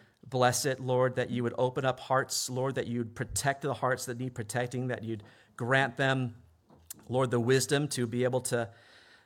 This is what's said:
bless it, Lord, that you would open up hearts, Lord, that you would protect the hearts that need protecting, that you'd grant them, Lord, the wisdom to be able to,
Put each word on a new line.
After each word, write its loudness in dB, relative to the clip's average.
bless 4
it, 0
Lord, 2
that -2
you -2
would 0
open 0
up 0
hearts, 0
Lord, -2
that -2
you -2
would -6
protect -2
the -2
hearts -2
that -6
need -6
protecting, -4
that -6
you'd -6
grant 2
them, 0
Lord, 2
the 2
wisdom 4
to -2
be 0
able 2
to, -2